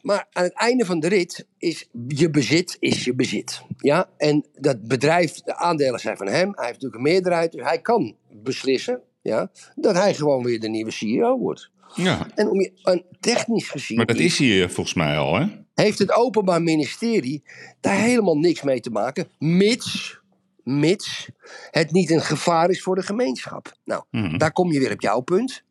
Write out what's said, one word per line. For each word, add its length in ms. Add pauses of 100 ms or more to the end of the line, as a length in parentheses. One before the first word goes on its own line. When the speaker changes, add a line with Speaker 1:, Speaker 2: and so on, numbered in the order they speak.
Speaker 1:
Maar 300
aan 120
het 100
einde 300
van 160
de 80
rit 380 (120)
is 300 (200)
je 220
bezit, 480
is 260
je 100
bezit. 480 (140)
Ja? 400
En 300 (120)
dat 300
bedrijf, 440
de 240
aandelen 440
zijn 160
van 100
hem. 280
Hij 120
heeft 140
natuurlijk 140
een 80 (100)
meerderheid, 400
dus 100
hij 180
kan 360 (260)
beslissen, 580 (220)
ja, 280 (240)
dat 200
hij 200
gewoon 300
weer 160
de 80
nieuwe 220
C 120
E 220
O 140
wordt. 320 (240)
Speaker 2:
Ja. 400
Speaker 1:
En 140
om 120
je, 120 (100)
en 220 (160)
technisch 480
gezien 280
Speaker 2:
Maar 100
dat 100
Speaker 1:
is 80
Speaker 2:
is 140
hij, 240
eh, 60
volgens 280
mij 220
al, 200
hè? 80 (280)
Speaker 1:
heeft 240
het 140
Openbaar 500
Ministerie 800 (380)
daar 180
helemaal 400
niks 240
mee 180
te 100
maken, 380 (100)
mits, 800 (460)
mits 640 (420)
het 220
niet 180
een 120
gevaar 480
is 120
voor 120
de 80
gemeenschap. 680 (120)
Nou, 260
Speaker 2:
Mhm. 280
Speaker 1:
daar 140
kom 200
je 60
weer 140
op 80
jouw 200
punt. 500